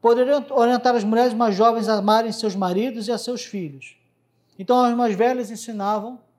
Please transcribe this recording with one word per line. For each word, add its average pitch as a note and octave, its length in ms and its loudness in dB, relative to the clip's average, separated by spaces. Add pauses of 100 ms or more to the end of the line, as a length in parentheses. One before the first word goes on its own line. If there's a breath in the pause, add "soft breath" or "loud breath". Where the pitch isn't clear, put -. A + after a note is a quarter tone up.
Poderiam B3 480 2
orientar B3 460 2
as G#3 100 0
mulheres A3+ 280 2
mais G#3+ 220 0
jovens A3+ 320 2
a A3 100 2
amarem G#3+ 360 2
seus G#3+ 220 -4
maridos G3+ 520 -4
e A#3+ 40 -4
a A3+ 60 -2
seus A#3+ 280 -8
filhos. D3+ 520 -12 (600)
Então A#3+ 240 2
as A#3+ 100 2
mais A#3 220 0
velhas A#3+ 340 0
ensinavam G#3+ 720 -6 (200)